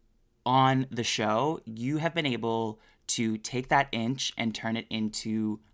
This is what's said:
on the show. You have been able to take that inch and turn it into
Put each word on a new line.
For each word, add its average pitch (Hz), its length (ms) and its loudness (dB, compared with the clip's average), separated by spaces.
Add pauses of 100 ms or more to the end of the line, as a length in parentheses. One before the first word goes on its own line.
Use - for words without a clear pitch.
(440)
on 131 460 6
the 117 140 -2
show. 117 600 0
You 120 320 -4
have 156 180 -2
been 165 120 0
able 113 520 -2 (280)
to 110 320 0
take 127 300 -6
that 139 220 4
inch 117 460 -2
and 113 180 -2
turn 113 220 -4
it 117 140 -6
into 107 720 -2 (140)